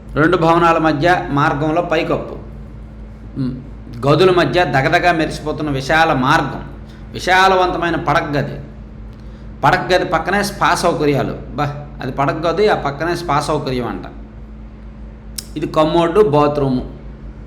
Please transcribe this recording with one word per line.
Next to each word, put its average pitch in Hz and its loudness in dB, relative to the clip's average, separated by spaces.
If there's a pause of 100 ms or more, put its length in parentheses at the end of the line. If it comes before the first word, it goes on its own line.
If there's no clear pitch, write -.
(140)
రెండు 160 4
భవనాల 165 6
మధ్య 160 2
మార్గంలో 156 2
పైకప్పు, 160 -2 (1040)
ఉమ్, 127 -4 (520)
గదుల 160 6
మధ్య 170 4
దగదగా 165 2
మెరిసిపోతున్న 151 -4
విశాల 156 2
మార్గం, 135 0 (500)
విశాలవంతమైన 180 2
పడక 151 2 (140)
గది, 120 -2 (1080)
పడక 170 2
గది 175 4
పక్కనే 180 0
స్పా 170 0
సౌకర్యాలు. 147 2 (200)
బా, - -4 (160)
అది 127 -6
పడక 160 0
గది, 170 2
ఆ 180 4
పక్కనే 143 -4
స్పా 147 0
సౌకర్యం 127 -2
అంట. - -8 (1500)
ఇది 147 -4
కమోడ్, 170 4
బాత్రూము. 143 2 (600)